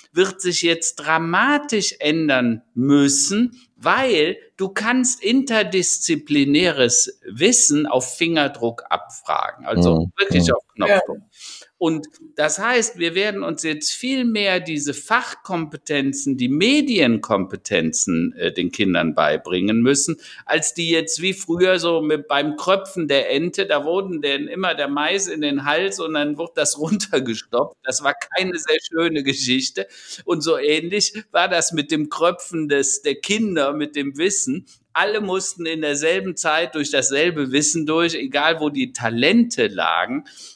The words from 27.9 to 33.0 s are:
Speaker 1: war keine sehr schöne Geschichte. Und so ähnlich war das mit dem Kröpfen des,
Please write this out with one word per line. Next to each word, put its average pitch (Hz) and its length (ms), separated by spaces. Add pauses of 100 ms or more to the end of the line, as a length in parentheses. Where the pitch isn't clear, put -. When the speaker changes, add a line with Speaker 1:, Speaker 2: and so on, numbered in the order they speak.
Speaker 1:
war 139 120 (240)
keine 180 200
sehr 156 240
schöne 165 420
Geschichte. 135 640 (380)
Und 160 180
so 160 160
ähnlich 165 760
war 175 180
das 170 240
mit 147 180
dem 151 180
Kröpfen 165 600
des, 139 320